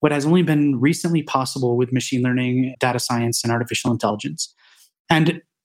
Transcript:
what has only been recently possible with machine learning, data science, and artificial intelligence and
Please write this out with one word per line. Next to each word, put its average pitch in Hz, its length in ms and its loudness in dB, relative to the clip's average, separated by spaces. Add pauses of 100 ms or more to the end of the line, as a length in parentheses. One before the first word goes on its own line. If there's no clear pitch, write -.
what 151 100 2
has 143 140 -2
only 175 180 4
been 147 380 2
recently 165 420 2
possible 127 540 -2
with 123 160 0
machine 127 300 -2
learning, 127 560 0
data 123 200 0
science, 120 440 -2
and 117 100 0
artificial 117 380 -2
intelligence 110 640 -4 (560)
and 160 320 2 (240)